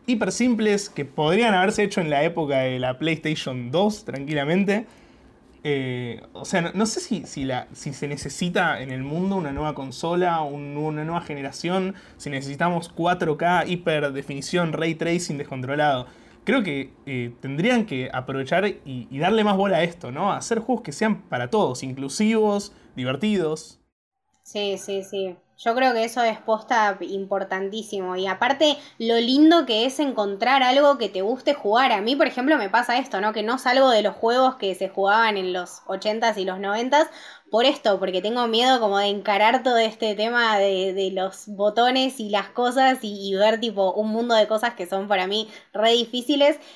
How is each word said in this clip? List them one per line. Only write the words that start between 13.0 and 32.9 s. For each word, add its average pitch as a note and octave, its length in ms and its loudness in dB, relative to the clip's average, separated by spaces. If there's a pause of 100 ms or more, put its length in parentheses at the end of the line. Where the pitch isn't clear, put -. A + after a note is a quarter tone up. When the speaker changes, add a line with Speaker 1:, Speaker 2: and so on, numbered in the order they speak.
Speaker 1:
K, E3+ 300 2
hiperdefinición, D3+ 1080 -2
ray D#3+ 220 -2
tracing E3+ 420 -2
descontrolado. C3+ 680 -2 (380)
Creo A#3+ 180 2
que, C#3 300 -6 (120)
eh, A#2+ 380 -6
tendrían F#3 420 0
que C3 280 -6
aprovechar C3+ 540 -2
y, B2+ 440 -8
y C3+ 80 -10
darle G#3 260 2
más G3+ 120 2
bola F#3+ 220 2
a D#3+ 40 2
esto, E3+ 300 -4
¿no? F3 200 -2
A C3 60 -4
hacer A3+ 220 -4
juegos A#3 220 -4
que D3+ 100 -10
sean G#3+ 300 -2
para B2 280 -6
todos, C#3+ 320 0
inclusivos, G3+ 920 0 (240)
divertidos. D#3 840 -2 (640)
Speaker 2:
Sí, G3+ 340 -4
sí, G3 260 -6
sí. F#3+ 320 -8 (220)
Yo A#3 160 -2
creo C4 180 2
que A3+ 120 0
eso A#3 180 -2
es A3 160 0
posta G#3+ 600 0
importantísimo. G3 1160 -6
Y F#3+ 120 -4
aparte, C4 500 2 (200)
lo A#3 200 2
lindo C#4+ 480 6
que A3 200 2
es C4 120 -4
encontrar A#3 640 2
algo C#4 360 6
que G#3+ 100 -2
te F#3 120 -6
guste B3+ 320 0
jugar. A#3+ 400 4
A G3 80 2
mí, A#3 160 0
por C#4+ 120 4
ejemplo, C4+ 280 0
me G3+ 140 -2
pasa A#3 280 2